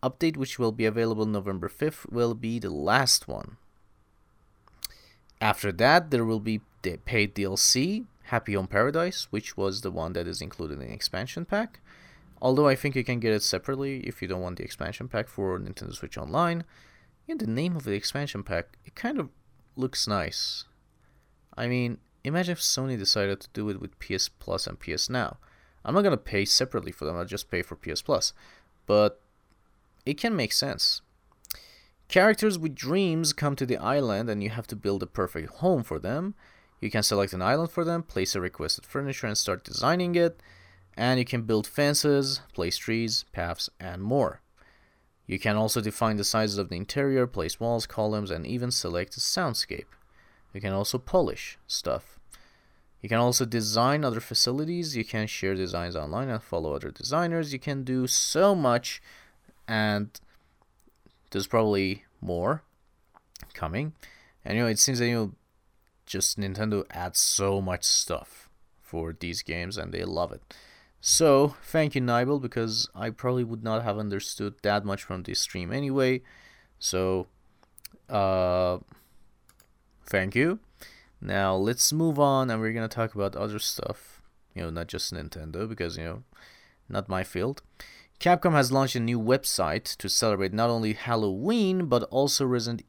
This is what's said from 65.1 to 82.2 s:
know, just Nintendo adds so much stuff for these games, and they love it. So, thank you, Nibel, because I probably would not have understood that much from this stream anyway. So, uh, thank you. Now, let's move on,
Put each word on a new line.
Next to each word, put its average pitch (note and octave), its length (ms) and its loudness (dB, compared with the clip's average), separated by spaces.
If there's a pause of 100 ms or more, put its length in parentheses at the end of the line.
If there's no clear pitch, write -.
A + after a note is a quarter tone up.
know, A2 160 0 (720)
just - 320 -2
Nintendo G2+ 540 -2
adds F2+ 280 -2
so G2 420 2
much F#2 220 -2
stuff - 640 0 (320)
for E2 360 -6
these E2+ 240 -6
games, F2 360 -6
and F2 160 -6
they F2 100 -4
love F2 280 -2
it. - 100 -14 (640)
So, C#3+ 560 6
thank D3+ 340 2
you, C3+ 60 2
Nibel, B2 400 2
because A2+ 540 -2
I A2 140 -4
probably B2 340 0
would A2+ 200 -6
not A2+ 200 0
have G#2 140 0
understood G#2 640 -4
that G#2 240 2
much G2 180 -2
from F#2 200 -8
this F2+ 180 -2
stream F#2 320 -4
anyway. C3 480 2 (580)
So, F#2 480 0 (840)
uh, F#2 680 2 (1300)
thank F#2+ 300 0
you. E3+ 240 2 (600)
Now, F#2+ 360 0
let's A2 380 4
move D#3 260 2
on, C3+ 300 4